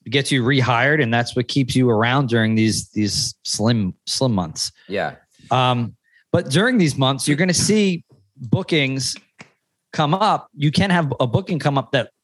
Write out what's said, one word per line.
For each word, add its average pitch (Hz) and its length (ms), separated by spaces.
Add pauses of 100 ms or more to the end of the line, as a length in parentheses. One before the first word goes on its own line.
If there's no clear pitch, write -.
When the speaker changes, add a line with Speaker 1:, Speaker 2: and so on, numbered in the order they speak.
Speaker 1:
gets 131 240
you 131 120
rehired. 127 580
And 113 100
that's 117 240
what 127 120
keeps 135 280
you 127 140
around 120 400
during 110 240
these, 107 360
these - 440 (100)
slim, 107 520 (100)
slim 127 280
months. 85 380 (160)
Speaker 2:
Yeah. 90 280 (340)
Speaker 1:
Um, 127 460 (360)
but 170 200
during 226 260
these 156 220
months, 135 280
you're 147 100
gonna 180 160
see 196 500 (320)
bookings 135 800 (760)
come 151 220
up. 190 400
You 147 160
can 185 220
have 165 280
a 131 60
booking 180 320
come 143 220
up - 140
that 117 180 (120)